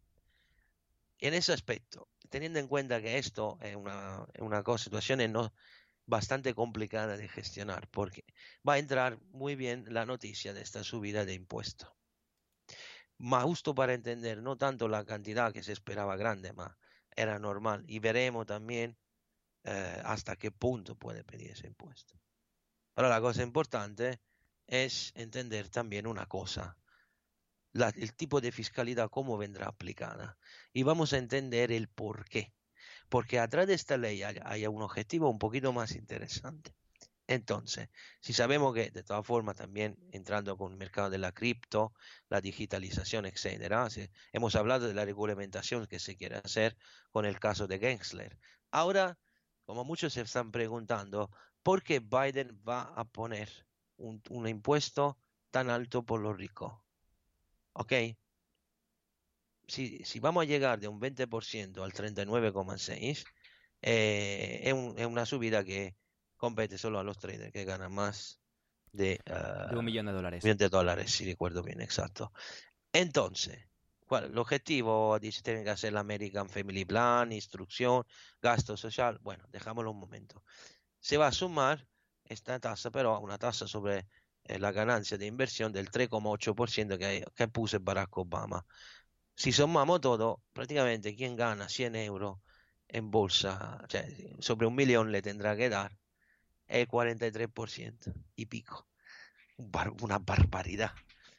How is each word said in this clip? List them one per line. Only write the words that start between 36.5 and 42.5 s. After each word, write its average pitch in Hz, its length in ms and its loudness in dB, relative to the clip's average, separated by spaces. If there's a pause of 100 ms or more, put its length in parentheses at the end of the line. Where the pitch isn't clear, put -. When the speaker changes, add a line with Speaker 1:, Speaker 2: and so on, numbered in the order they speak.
Speaker 1:
Entonces, 113 640 -2 (300)
si - 140 -6
sabemos 131 400 4
que, 110 180 0
de 90 120 -10
todas 104 220 -2
formas, 110 300 0
también 104 420 -4 (140)
entrando 101 460 -4
con 95 160 -8
el 95 40 -14
mercado 98 320 -2
de 95 80 -2
la 92 140 -2
cripto, 113 640 0 (340)
la 101 140 2
digitalización, 98 840 -4